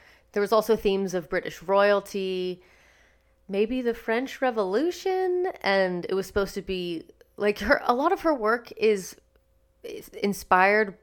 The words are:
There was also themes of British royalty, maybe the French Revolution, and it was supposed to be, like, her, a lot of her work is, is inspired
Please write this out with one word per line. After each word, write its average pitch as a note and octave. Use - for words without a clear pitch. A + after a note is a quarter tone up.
There G#3
was G3
also A3
themes G3
of F3
British F3
royalty, F#3+
maybe G#3+
the A#3
French A#3
Revolution, F4
and F#3
it F#3
was F#3+
supposed G3
to F#3+
be, F3
like, G#3
her, G#3
a B3
lot D4
of F4+
her D#4+
work A#3
is, G3+
is -
inspired G3